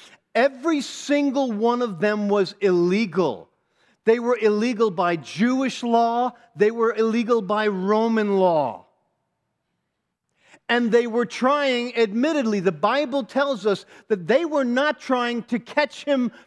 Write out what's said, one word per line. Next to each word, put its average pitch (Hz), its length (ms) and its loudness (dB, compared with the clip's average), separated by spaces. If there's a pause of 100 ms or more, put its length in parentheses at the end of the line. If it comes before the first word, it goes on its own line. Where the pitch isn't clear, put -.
(340)
every 277 460 0
single 277 720 -2
one 233 300 0
of 196 180 -6
them 208 280 0
was 202 320 0
illegal. 175 880 0 (580)
They 226 120 4
were 240 240 0
illegal 220 480 2
by 175 280 0
Jewish 247 680 -2
law. 233 480 0 (240)
They 208 160 2
were 226 240 0
illegal 226 460 0
by 214 260 0
Roman 208 720 0
law. 151 420 2 (1900)
And 240 240 0
they 240 160 4
were 233 200 -2
trying, 247 680 0
admittedly, 233 680 0
the 180 120 0
Bible 247 520 0
tells 262 420 -2
us 202 180 -2 (240)
that 180 180 -4
they 285 200 2
were 294 180 0
not 277 340 0
trying 240 460 -2
to 240 140 -4
catch - 480 -4
him 269 260 0 (140)